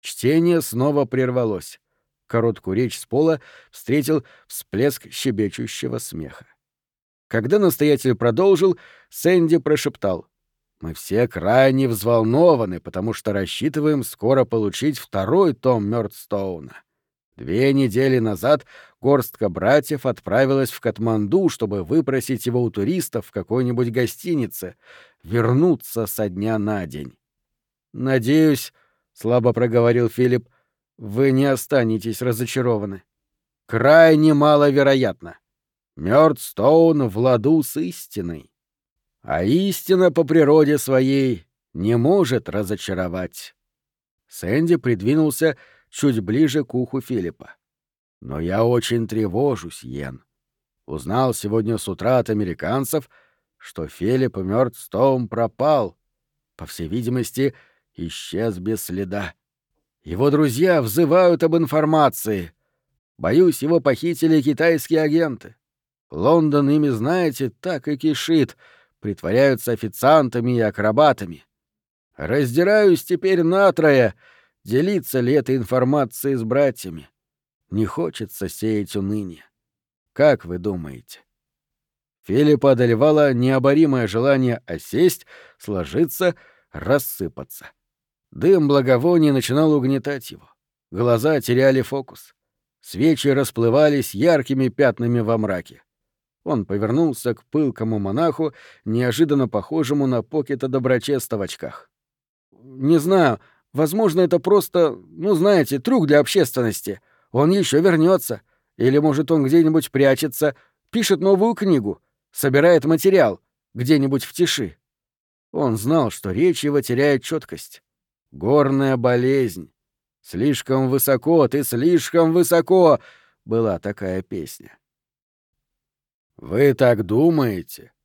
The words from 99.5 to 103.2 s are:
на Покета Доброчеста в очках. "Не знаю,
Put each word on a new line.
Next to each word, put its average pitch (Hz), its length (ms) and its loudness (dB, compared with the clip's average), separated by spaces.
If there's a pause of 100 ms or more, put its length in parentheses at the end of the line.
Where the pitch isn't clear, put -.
на 123 160 0
Покета 135 460 -6
Доброчеста 127 720 -2
в 101 40 -4
очках. - 480 -12 (640)
"Не 135 460 -2
знаю, 160 420 2 (320)